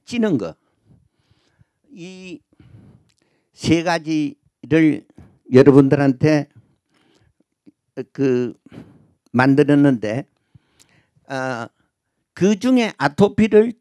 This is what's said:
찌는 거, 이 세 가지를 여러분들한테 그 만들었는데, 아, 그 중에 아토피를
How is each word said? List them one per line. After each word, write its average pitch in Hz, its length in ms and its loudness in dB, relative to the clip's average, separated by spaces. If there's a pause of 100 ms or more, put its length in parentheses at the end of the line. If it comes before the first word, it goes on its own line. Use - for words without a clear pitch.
찌는 196 320 -2
거, 80 180 -8 (1400)
이 185 480 -20 (1120)
세 165 280 -4
가지를 156 1200 -4 (480)
여러분들한테 139 960 4 (1600)
그 123 420 -2 (760)
만들었는데, 135 920 2 (1000)
아, 131 420 -10 (640)
그 202 260 0
중에 247 380 0
아토피를 202 840 0